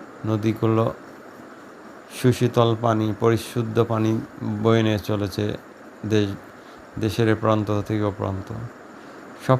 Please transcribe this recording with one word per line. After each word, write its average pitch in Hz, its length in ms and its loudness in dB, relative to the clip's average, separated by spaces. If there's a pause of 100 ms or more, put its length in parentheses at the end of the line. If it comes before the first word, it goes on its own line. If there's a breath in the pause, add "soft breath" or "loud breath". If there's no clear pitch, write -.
(280)
নদীগুলো 110 680 0 (1300)
সুশীতল 117 600 4
পানি, 110 380 0
পরিশুদ্ধ 113 640 0
পানি 113 360 0 (440)
বয়ে 113 200 6
নিয়ে 107 160 2
চলেছে 104 580 -4 (520)
দেশ, 104 200 2 (720 loud breath)
দেশের 110 300 2
এ 110 60 4
প্রান্ত 107 460 2
থেকে 107 220 -2
ও 101 140 0
প্রান্ত। 98 360 -4 (920 loud breath)
সব 131 120 6